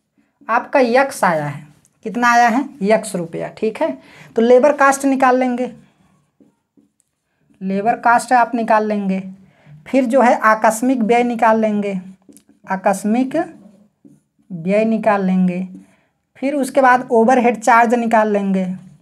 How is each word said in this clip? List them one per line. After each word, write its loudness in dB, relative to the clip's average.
आपका 0
यक्स 0
आया 0
है, -12
कितना -2
आया 4
है, -2
यक्स 0
रुपया, -8
ठीक -6
है। -4
तो 0
लेबर 6
कास्ट 0
निकाल 2
लेंगे, -4
लेबर -2
कास्ट 2
आप 2
निकाल 0
लेंगे, -4
फिर 0
जो 2
है 2
आकस्मिक 0
व्यय 2
निकाल 0
लेंगे, -4
आकस्मिक -2
व्यय -2
निकाल 0
लेंगे, 0
फिर -4
उसके 0
बाद 2
ओवरहेड 2
चार्ज 2
निकाल 0
लेंगे -4